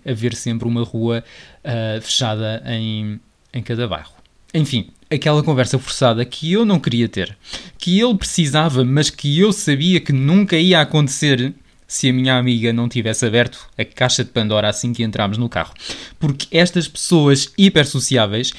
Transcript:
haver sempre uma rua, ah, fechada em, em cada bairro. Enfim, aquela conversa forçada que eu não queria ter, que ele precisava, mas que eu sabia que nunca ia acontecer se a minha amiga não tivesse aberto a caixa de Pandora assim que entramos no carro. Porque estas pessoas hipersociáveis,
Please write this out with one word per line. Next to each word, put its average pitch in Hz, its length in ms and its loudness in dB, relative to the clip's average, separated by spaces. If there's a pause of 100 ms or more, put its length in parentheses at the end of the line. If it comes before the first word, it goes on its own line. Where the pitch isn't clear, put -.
haver 117 300 -4
sempre 117 320 -6
uma 117 160 -2
rua, 113 400 -4 (400)
ah, 113 380 -4
fechada 110 640 -4
em, 110 560 -6 (320)
em 123 100 -6
cada 120 240 -4
bairro. 90 280 -10 (380)
Enfim, 143 360 0 (220)
aquela 151 320 2
conversa 131 360 0
forçada 117 460 0
que 151 260 -8
eu 214 140 2
não 208 160 4
queria 117 280 0
ter, 98 280 -6 (420)
que 185 220 2
ele 233 160 2
precisava, 151 680 0
mas 139 260 2
que 143 280 -2
eu 202 140 4
sabia 160 480 0
que - 120 -2
nunca 165 440 4
ia 170 240 4
acontecer 143 720 0 (340)
se - 220 -2
a 127 40 2
minha 127 260 2
amiga 117 340 0
não 120 160 0
tivesse 110 380 -2
aberto 117 500 0
a 117 80 -4
caixa 127 400 -2
de - 60 -12
Pandora 107 380 0
assim 120 240 -4
que 117 100 -4
entramos 107 340 -2
no 117 120 -2
carro. - 260 -4 (440)
Porque 143 280 -2 (100)
estas 175 320 2
pessoas 143 680 2
hipersociáveis, 131 1000 2